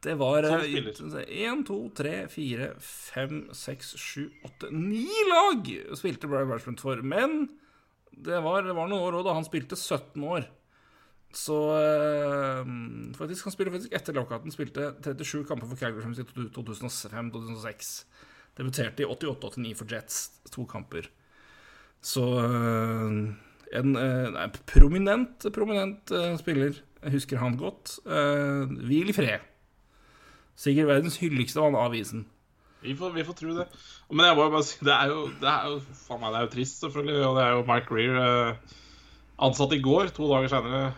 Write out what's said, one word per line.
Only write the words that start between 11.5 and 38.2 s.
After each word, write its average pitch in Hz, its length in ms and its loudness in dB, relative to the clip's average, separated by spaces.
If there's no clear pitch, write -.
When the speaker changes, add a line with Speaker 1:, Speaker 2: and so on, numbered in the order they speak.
Speaker 1:
eh, 147 880 0
faktisk, 175 240 -8
han 190 140 -8
spilte 185 180 -2
faktisk 190 240 -8
etter 160 160 -8
lockouten, 123 400 -8
spilte 143 320 -6
trettisju 143 420 -6
kamper 120 220 -8
for 127 80 -10
Calgary 113 300 -6
Flames 120 180 -8
i - 80 -12
to, 123 160 -8
to 117 160 -12
tusen 110 240 -10
og 123 80 -10
fem, 117 240 -8
to 113 80 -10
tusen 113 160 -10
og 107 80 -12
seks. - 240 -12
Debuterte 131 480 -4
i 95 60 -2
åttiåtte 127 420 -6
åttioni 113 240 -8
for 110 160 -12
Jets, - 380 -8
to 127 160 -10
kamper. - 460 -12
Så, - 240 -2
eh, 113 800 0
en, 135 160 4
eh, 127 320 0
nei, 87 160 -4
prominent, 196 840 10
prominent, 202 640 -2
eh, 175 240 0
spiller. 143 320 2
Jeg 147 80 -4
husker 135 260 -2
han 123 220 0
godt. 190 380 -8
Eh, 143 560 0
hvil 147 320 2
i 202 80 2
fred. 117 200 2
Sikkert 143 300 4
verdens 147 320 4
hyggeligste 151 420 0
av 147 160 4
avisen. 113 460 -2
Speaker 2:
Vi 127 120 -6
får, 175 220 -6
vi 160 80 -2
får 175 140 -8
tro 160 180 -6
det. 175 120 -4
Men 160 140 6
jeg 170 100 8
må 147 80 6
jo 151 80 4
bare 151 160 2
si, - 160 -12
det 143 80 4
er 139 160 4
jo, 151 140 -2
det 131 80 0
er 143 220 2
jo, 147 80 -6
faen - 240 -12
meg, 110 140 -4
det 113 80 0
er - 20 2
jo 117 80 -4
trist, 127 320 -6
selvfølgelig, 147 460 -2
og 131 80 2
det 131 80 6
er 123 80 4
jo 123 160 2
Mike 120 180 4
Greer, 120 320 2
eh, 123 560 2